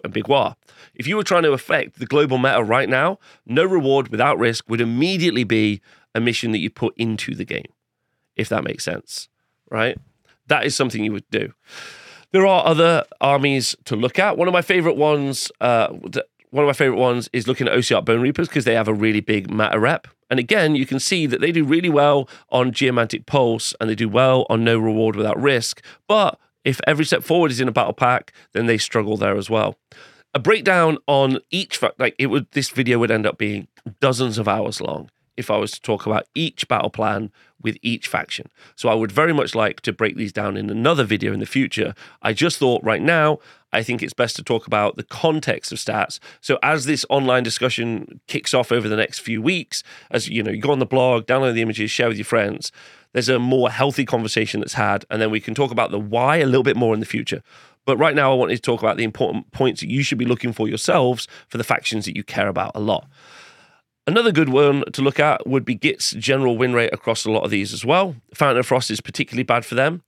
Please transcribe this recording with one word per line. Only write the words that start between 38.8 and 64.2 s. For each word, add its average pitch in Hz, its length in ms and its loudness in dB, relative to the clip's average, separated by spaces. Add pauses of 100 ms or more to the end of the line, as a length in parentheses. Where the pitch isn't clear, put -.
I 110 60 4
would 110 180 -2
very 156 220 4
much - 200 -2
like 107 280 0
to 117 100 -4
break 107 240 -2
these 104 160 -6
down 101 240 -4
in 104 140 -6
another 127 340 2
video 104 300 -2
in 104 60 -4
the 107 60 -6
future. - 480 -2 (280)
I 110 100 0
just 156 260 0
thought - 240 2
right 104 200 0
now, 156 380 2 (320)
I 117 100 0
think 117 200 -6
it's - 100 -10
best - 240 -2
to - 60 -12
talk 113 240 -2
about 104 300 0
the - 60 -12
context - 680 -2
of - 60 -10
stats. - 400 -4 (220)
So - 220 -2
as 147 220 0
this 143 240 -2
online 127 340 2
discussion 117 840 -4
kicks - 280 -4
off 123 180 2
over 113 160 0
the 107 80 0
next - 240 -4
few 113 220 -6
weeks, 170 400 -4 (280)
as, - 180 -2
you 113 140 -4
know, 101 80 -4
you 104 100 -6
go 139 120 0
on 135 60 0
the 127 80 0
blog, 127 400 2
download 131 280 0
the 113 80 0
images, 110 280 -4
share 123 180 0
with 110 100 -4
your 107 80 -8
friends, 107 460 -2 (400)
there's 123 180 -2
a 127 80 4
more 123 320 2
healthy 135 340 -2
conversation 110 560 -2
that's - 140 -8
had, 101 360 0
and 110 100 -4
then 110 100 0
we 110 100 -2
can 110 140 -8
talk 135 160 0
about 117 200 -2
the 101 80 -4
why 120 400 0
a 147 80 2
little 131 160 4
bit 117 140 2
more 113 180 2
in 110 60 -2
the 107 60 -6
future. - 360 -6 (420)
But 135 120 4
right 147 180 2
now, 139 180 4
I - 20 4
wanted 117 220 2
to 113 60 -8
talk 120 180 0
about 107 160 2
the 113 80 0
important - 460 -2
points - 300 0
that - 100 -8
you 135 120 -2
should 131 160 -2
be 123 60 0
looking 120 280 -2
for 110 160 -2
yourselves 123 580 0 (220)
for 117 100 -10
the 120 60 -4
factions 110 400 -2
that 92 120 -8
you 101 60 -8
care 101 260 -4
about 92 260 -4
a 107 60 -8
lot. 107 280 -2 (1000)
Another 220 260 2